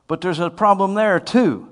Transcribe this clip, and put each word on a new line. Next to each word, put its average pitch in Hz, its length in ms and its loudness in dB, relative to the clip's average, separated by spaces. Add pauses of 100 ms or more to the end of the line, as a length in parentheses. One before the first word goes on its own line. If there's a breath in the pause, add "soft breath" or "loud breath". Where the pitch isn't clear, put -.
But 160 140 -6
there's 175 180 -4
a 170 100 -2
problem 196 460 0
there, 208 240 0
too. 175 520 0